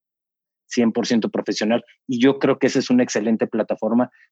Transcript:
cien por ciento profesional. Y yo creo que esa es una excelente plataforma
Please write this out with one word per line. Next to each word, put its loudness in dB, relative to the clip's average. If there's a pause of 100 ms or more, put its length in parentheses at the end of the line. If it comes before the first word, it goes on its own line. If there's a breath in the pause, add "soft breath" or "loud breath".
(680)
cien 2
por -2
ciento 0
profesional. -2 (220 soft breath)
Y -4
yo 4
creo 0
que 0
esa 0
es -4
una 4
excelente -2
plataforma -2 (200 soft breath)